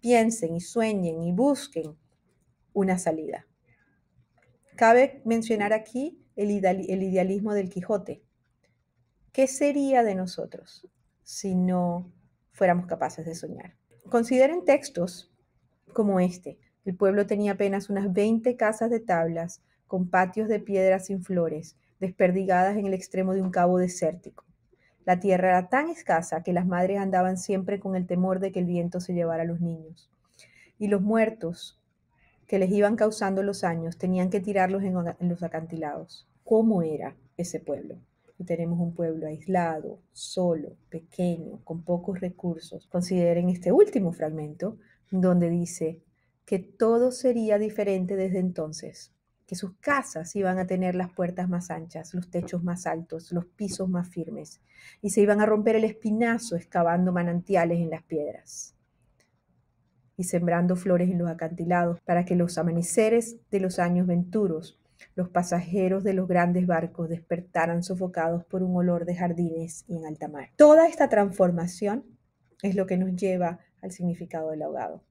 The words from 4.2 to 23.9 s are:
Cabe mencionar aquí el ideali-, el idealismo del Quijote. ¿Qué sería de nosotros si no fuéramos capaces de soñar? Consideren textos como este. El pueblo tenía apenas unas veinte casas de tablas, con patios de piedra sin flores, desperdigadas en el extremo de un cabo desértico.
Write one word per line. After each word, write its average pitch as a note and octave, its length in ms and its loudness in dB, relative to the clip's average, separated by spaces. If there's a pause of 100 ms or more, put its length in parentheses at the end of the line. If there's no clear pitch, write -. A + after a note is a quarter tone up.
Cabe A#3+ 480 6
mencionar A3+ 480 0
aquí B3 500 -4 (140)
el G#3 160 -2
ideali-, F#3+ 380 0
el F#3+ 120 -2
idealismo F#3+ 520 0
del G3 160 -2
Quijote. F#3+ 520 -6 (1080)
¿Qué C4 160 2
sería C4+ 560 2
de G#3 120 2
nosotros - 720 -10 (360)
si - 320 -6
no F3+ 560 0 (400)
fuéramos F3+ 340 2
capaces D#3+ 400 -6
de E3 100 -10
soñar? - 400 -14 (340)
Consideren C4 560 2
textos - 680 0 (600)
como G3+ 260 2
este. F3+ 400 -2 (240)
El F#3+ 120 -6
pueblo G3+ 300 2
tenía G3+ 280 0
apenas G3 360 -2
unas G3 240 -2
veinte A3+ 440 2
casas A3+ 340 0
de A3+ 80 0
tablas, E3 640 -2 (260)
con F3+ 220 -2
patios F#3 380 0
de G#3+ 120 0
piedra F#3+ 400 2
sin F#3 240 -6
flores, E3 540 -4 (220)
desperdigadas F#3 800 2
en G3+ 80 -2
el F#3+ 80 -2
extremo F#3 400 -2
de F#3+ 80 0
un F#3 80 -2
cabo F3+ 300 4
desértico. F3+ 680 -4 (600)